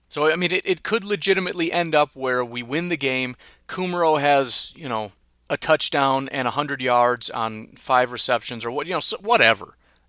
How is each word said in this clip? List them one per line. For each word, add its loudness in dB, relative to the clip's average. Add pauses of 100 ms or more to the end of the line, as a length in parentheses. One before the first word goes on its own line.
So, 0
I 0
mean, 0
it, -2
it -2
could -2
legitimately -2
end 0
up 2
where -2
we -8
win -4
the -2
game. -4 (300)
Kumerow 0
has, 2
you -12
know, -4 (380)
a 0
touchdown 0
and -2
a 0
hundred -4
yards 2
on -6
five 2
receptions -2
or -6
what, -6
you -4
know, -2
so -2
whatever. 4 (320)